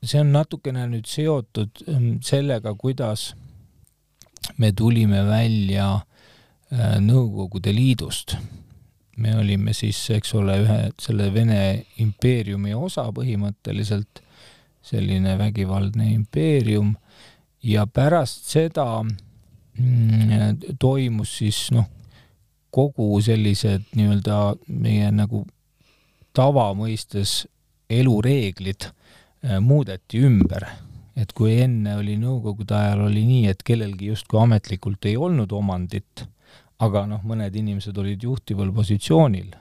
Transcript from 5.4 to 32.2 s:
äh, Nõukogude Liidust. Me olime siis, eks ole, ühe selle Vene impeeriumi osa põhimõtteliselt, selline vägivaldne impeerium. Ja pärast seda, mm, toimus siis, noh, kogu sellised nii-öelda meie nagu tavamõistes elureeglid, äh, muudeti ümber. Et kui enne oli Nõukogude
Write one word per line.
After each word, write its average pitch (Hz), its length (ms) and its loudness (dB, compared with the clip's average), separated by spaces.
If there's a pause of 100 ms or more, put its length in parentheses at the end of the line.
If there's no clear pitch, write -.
äh, 120 280 0
Nõukogude 101 720 0
Liidust. 117 640 -2 (800)
Me 110 200 0
olime 104 360 2
siis, 107 260 -2 (120)
eks 107 240 -2
ole, 98 260 2
ühe 104 180 4 (220)
selle 101 340 -2
Vene 104 500 2 (180)
impeeriumi 101 720 0
osa 143 380 -4
põhimõtteliselt, 104 1080 -4 (640)
selline 95 540 0
vägivaldne 101 760 0
impeerium. 107 840 2 (680)
Ja 104 220 2
pärast 143 640 0
seda, 147 520 0 (760)
mm, 110 1000 2
toimus 127 600 0
siis, - 340 -2
noh, 117 140 4 (880)
kogu 117 480 2
sellised 104 720 0
nii-öelda 104 440 2 (280)
meie 107 480 0
nagu 104 300 -2 (880)
tavamõistes 110 1120 0 (460)
elureeglid, 110 1000 0 (560)
äh, 98 180 0
muudeti 120 640 0
ümber. 101 400 4 (480)
Et 113 180 -4
kui 110 300 2
enne 110 320 0
oli 104 240 -4
Nõukogude 107 560 -4